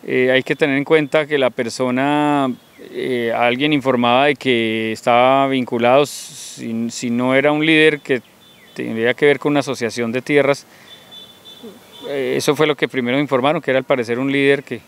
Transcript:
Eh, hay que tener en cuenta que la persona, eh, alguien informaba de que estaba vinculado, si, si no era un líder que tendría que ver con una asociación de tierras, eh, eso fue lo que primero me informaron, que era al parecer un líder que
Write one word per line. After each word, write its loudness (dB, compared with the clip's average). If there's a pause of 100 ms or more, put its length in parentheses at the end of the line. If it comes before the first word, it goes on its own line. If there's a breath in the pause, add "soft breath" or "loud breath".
Eh, 0
hay 2
que -4
tener 0
en -2
cuenta 2
que -2
la 2
persona, -2 (380)
eh, -4
alguien 0
informaba 2
de 2
que 0
estaba 2
vinculado, 2
si, -10
si -8
no 0
era 4
un -2
líder 4
que -2 (520)
tendría -2
que 0
ver 4
con -2
una 0
asociación -6
de -4
tierras, 0 (1400 loud breath)
eh, -4
eso 0
fue 0
lo 0
que -2
primero -2
me 0
informaron, 0
que -4
era 2
al -2
parecer -2
un -4
líder 2
que -10